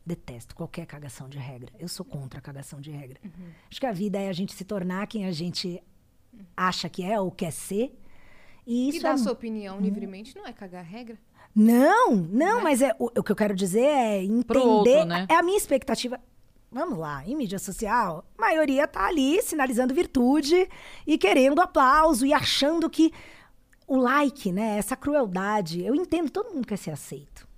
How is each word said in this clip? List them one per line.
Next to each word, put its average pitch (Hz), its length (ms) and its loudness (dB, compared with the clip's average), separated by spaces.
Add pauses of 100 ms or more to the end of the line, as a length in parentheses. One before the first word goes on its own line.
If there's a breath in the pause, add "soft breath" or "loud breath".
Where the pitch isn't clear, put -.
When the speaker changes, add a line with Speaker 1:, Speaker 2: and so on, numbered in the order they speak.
Speaker 1:
detesto 139 480 -12
qualquer 165 320 -12
cagação 143 420 -16
de 139 100 -16
regra. 123 400 -14
Eu 170 100 -10
sou - 180 -10
contra 135 320 -12
a - 40 -14
cagação 139 380 -16
de 151 100 -16
regra. 143 320 -16
Speaker 2:
Uhum. 175 260 -18 (220 loud breath)
Speaker 1:
Acho - 80 -16
que 269 80 -4
a 233 60 -4
vida 196 260 -4
é 196 120 -6
a - 20 -4
gente 180 220 -6
se 185 100 -14
tornar 185 420 -6
quem 202 200 -6
a 190 60 -4
gente 175 500 -8 (760)
acha 180 320 -2
que 185 140 -8
é 202 180 -2
ou 185 100 -2
quer 175 220 -6
ser. - 460 -6 (680 soft breath)
E 240 200 -2
Speaker 2:
E - 40 0
Speaker 1:
isso 330 120 -6
Speaker 2:
dar 311 120 2
Speaker 1:
é - 40 2
Speaker 2:
sua 240 140 2
opinião 214 440 -10
Speaker 1:
mu- 196 60 -4
Speaker 2:
livremente 202 520 -6
não 403 120 -16
é 240 60 -12
cagar 180 320 -16
regra? 220 340 -16 (360 soft breath)
Speaker 1:
Não, 262 600 6
não, 233 420 2
Speaker 2:
Né? 453 40 -2
Speaker 1:
mas 285 180 2
é, 262 180 2
o, 233 200 -4
o 190 40 2
que - 100 -2
eu - 40 -4
quero 208 180 0
dizer 196 300 0
é 233 400 2
entender 226 220 0
Speaker 3:
Pro 269 200 4
outro, 240 380 6
né? 175 240 -2
Speaker 1:
é 311 60 4
a 349 80 6
minha 381 160 2
expectativa, 254 600 -2 (560)
vamos 262 240 -4
lá, 147 260 -8
em 247 120 -6
mídia 196 240 -6
social, 202 640 -2 (120)
a - 40 -18
maioria 311 480 2
tá - 180 -2
ali 311 360 2
sinalizando 262 520 0
virtude 302 760 2 (380 loud breath)
e 311 100 2
querendo 285 440 4
aplauso 302 640 4
e 285 80 4
achando 294 560 0
que 320 220 4 (760 loud breath)
o 262 100 0
like, 262 540 2
né, 208 260 -2
essa 208 200 -4
crueldade, 196 880 -2
eu 220 100 0
entendo, 339 360 -2
todo 427 220 -6
mundo 269 140 -4
quer 202 100 -4
ser - 140 -10
aceito, - 560 -14 (120)